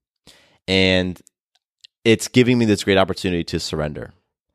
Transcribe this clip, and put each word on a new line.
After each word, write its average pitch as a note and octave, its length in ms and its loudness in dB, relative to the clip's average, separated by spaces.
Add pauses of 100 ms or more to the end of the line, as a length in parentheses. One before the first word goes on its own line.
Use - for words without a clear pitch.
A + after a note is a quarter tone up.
(680)
And F#2 540 0 (840)
it's A2+ 240 2
giving B2 300 2
me A#2 80 2
this G#2 180 0
great G2 140 0
opportunity F2+ 460 -2
to E2+ 160 -6
surrender, D2+ 540 -8 (420)